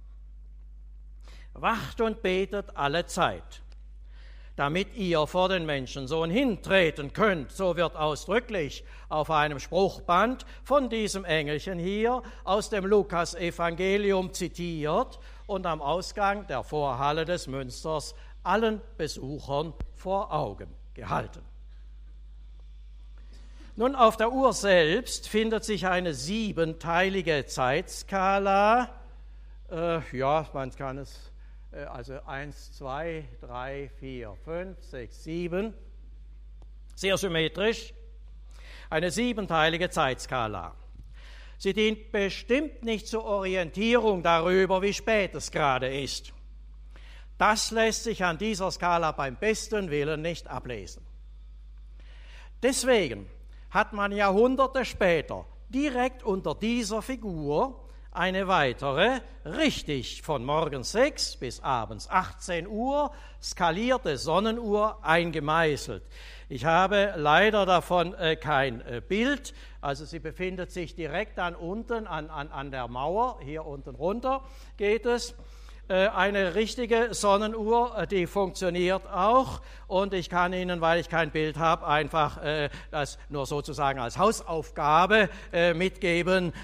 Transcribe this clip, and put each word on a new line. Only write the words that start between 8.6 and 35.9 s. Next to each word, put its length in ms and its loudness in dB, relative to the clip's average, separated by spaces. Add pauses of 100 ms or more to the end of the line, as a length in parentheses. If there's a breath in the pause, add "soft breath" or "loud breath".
auf 220 0
einem 300 4
Spruchband 880 2 (160 loud breath)
von 260 4
diesem 360 -2
Engelchen 520 0
hier 460 0 (200 loud breath)
aus 280 2
dem 160 0
Lukasevangelium 1500 2
zitiert 840 -2 (260 loud breath)
und 220 -4
am 120 0
Ausgang 680 0
der 160 -2
Vorhalle 600 0
des 220 -2
Münsters 720 -6 (260 soft breath)
allen 400 2 (160)
Besuchern 760 -4 (200)
vor 400 -2
Augen 400 -4 (220)
gehalten. 480 -6 (2250 soft breath)
Nun, 200 2
auf 220 6
der 140 4
Uhr 220 6
selbst 760 4
findet 340 2
sich 220 -2
eine 300 2
siebenteilige 1300 0
Zeitskala. 1400 2 (800 soft breath)
Äh, 480 -2
ja, 360 2
man 180 -6
kann 280 -8
es, 320 -16 (400 soft breath)
äh, 140 -12
also 420 -12
eins, 460 -10
zwei, 540 -8 (140)
drei, 480 -8 (100)
vier, 360 -10 (100)
fünf, 380 -8
sechs, 400 -14
sieben. 500 -4 (1200)